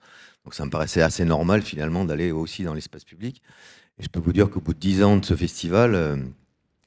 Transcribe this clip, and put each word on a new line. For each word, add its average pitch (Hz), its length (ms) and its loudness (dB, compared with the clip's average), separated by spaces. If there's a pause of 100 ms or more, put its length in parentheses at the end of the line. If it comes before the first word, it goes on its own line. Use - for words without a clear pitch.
(440)
Donc - 120 -18
ça 73 100 -8
me 67 40 -6
paraissait 80 320 -2
assez 82 220 2
normal, 85 380 2
finalement, 80 420 -4
d'aller 80 300 -2
aussi 80 300 -6
dans 80 100 -6
l'espace 76 320 -12
public. 117 360 -14 (560)
Et 90 60 -16
je 87 60 -12
peux 87 100 -6
vous 85 140 2
dire 101 160 4
qu'au - 100 -6
bout 82 140 -2
de - 60 -6
dix 95 220 2
ans 101 140 6
de 95 80 2
ce 92 120 0
festival, 95 600 2
euh, 76 220 0 (680)